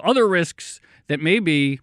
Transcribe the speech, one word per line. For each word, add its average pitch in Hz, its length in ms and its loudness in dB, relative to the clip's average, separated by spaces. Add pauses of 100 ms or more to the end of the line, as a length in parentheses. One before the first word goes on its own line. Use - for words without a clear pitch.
other 240 200 2
risks - 540 -4 (280)
that 147 120 -4
maybe 156 640 0